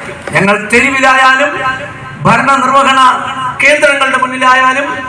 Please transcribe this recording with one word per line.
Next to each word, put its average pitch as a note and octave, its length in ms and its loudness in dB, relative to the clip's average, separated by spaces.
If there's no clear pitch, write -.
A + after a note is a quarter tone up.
ഞങ്ങൾ G3+ 420 0
തെരുവിലായാലും C4 880 2
ഭരണനിർവഹണ C4 800 2
കേന്ദ്രങ്ങളുടെ C#4 540 2
മുന്നിലായാലും C4 680 0